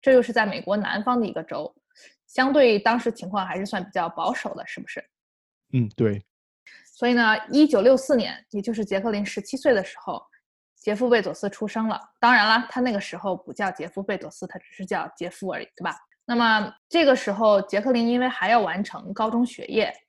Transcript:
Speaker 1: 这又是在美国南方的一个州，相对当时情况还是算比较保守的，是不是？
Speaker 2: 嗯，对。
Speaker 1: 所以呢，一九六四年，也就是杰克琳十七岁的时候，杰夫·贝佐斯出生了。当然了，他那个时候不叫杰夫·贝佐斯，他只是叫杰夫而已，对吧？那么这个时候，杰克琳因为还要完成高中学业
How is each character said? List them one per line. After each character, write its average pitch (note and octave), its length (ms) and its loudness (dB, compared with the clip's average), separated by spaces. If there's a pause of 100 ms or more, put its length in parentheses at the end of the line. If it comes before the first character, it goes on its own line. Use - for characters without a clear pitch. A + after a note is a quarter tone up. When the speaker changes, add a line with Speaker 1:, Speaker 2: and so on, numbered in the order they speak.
Speaker 1:
这 C4+ 120 4
又 B3 100 8
是 A#3+ 100 -4
在 A3 120 2
美 G3+ 180 -6
国 G3+ 140 -2
南 G3+ 260 -4
方 B3 160 0
的 A3+ 80 0
一 - 60 -6
个 E3 100 -8
州， D3+ 320 -10 (520)
相 C4 260 0
对 B3 260 6
当 A#3 220 2
时 A#3+ 120 -2
情 F#3 160 -12
况 F#3+ 180 -4
还 F3 120 -6
是 G3 60 -6
算 G3 180 -6
比 F#3 80 -12
较 E3+ 180 -4
保 E3+ 240 -4
守 A3 220 -8
的， - 120 -14
是 - 140 -14
不 - 80 -16
是？ - 140 -12 (720)
Speaker 2:
嗯， B2 220 0
对。 G#2 280 0 (720)
Speaker 1:
所 - 160 -2
以 B3 60 2
呢， A3+ 200 4 (140)
一 D4 180 6
九 B3 140 4
六 B3+ 160 8
四 C4 180 0
年， F3+ 360 -2
也 G#3 100 -6
就 A3 140 -4
是 G#3+ 100 -4
杰 G3 160 -2
克 A3+ 100 -4
琳 G#3 140 -2
十 - 160 -8
七 - 160 -10
岁 C4+ 160 2
的 G3 100 2
时 - 160 -12
候， D#3+ 240 -10 (540)
杰 - 180 -4
夫· A#3 140 -2
贝 A#3 140 4
佐 F#3 100 -4
斯 - 160 -6
出 G#3+ 180 -8
生 A3 220 -4
了。 G#3+ 100 -4 (220)
当 A#3+ 140 6
然 G#3+ 120 4
了， A3+ 220 2
他 B3 140 -4
那 B3+ 100 0
个 G3+ 80 -2
时 - 160 -12
候 F#3+ 180 -4
不 - 200 -14
叫 G3 160 -4
杰 F3 180 -12
夫· G3 160 -10
贝 G3 140 -4
佐 D3+ 120 -12
斯， - 160 -16
他 - 120 -16
只 - 120 -20
是 - 140 -16
叫 F3+ 320 -6
杰 F3 140 -8
夫 - 180 -12
而 E3 140 -8
已， - 120 -16
对 - 80 -16
吧？ A3+ 140 -6 (300)
那 A#3+ 100 -2
么 A3 340 2 (200)
这 E4 160 4
个 B3+ 100 6
时 A3 160 -4
候， G#3 300 4
杰 G3 180 -2
克 C4 120 -2
琳 A#3 140 2
因 A#3+ 140 0
为 B3+ 80 0
还 G3+ 220 -2
要 A#3 100 6
完 F#3 240 -2
成 - 300 -12
高 A3 160 -2
中 A#3 160 2
学 - 180 -10
业 - 260 0 (180)